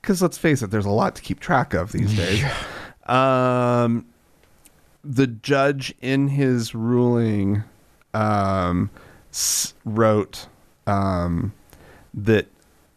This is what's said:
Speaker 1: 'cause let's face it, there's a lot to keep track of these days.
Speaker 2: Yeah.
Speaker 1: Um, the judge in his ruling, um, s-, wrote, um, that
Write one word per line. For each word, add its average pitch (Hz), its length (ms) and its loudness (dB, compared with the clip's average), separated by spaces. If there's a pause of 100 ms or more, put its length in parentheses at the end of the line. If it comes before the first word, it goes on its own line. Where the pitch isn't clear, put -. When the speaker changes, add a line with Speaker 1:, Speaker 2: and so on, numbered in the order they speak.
Speaker 1:
'cause 185 200 0
let's 175 160 0
face 156 240 2
it, 98 100 -6
there's 104 140 0
a 101 60 0
lot 117 240 2
to - 60 -16
keep - 180 -8
track 156 340 -2
of 87 180 -2
these 107 240 0
days. 95 260 0
Speaker 2:
Yeah. 127 1400 0
Speaker 1:
Um, 117 220 0 (960)
the 135 240 2
judge 139 760 -2
in 135 280 0
his 131 460 0
ruling, 113 880 2 (500)
um, 98 760 0 (420)
s-, - 420 -4 (120)
wrote, 110 600 0 (400)
um, 92 680 -2 (600)
that 107 340 2 (500)